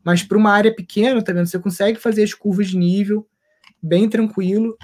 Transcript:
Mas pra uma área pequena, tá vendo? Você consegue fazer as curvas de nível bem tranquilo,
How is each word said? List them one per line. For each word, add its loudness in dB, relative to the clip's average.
Mas 0
pra -2
uma 4
área 4
pequena, -2
tá -4
vendo? 0
Você -6
consegue -2
fazer 0
as -2
curvas -2
de -2
nível 0
bem 2
tranquilo, -2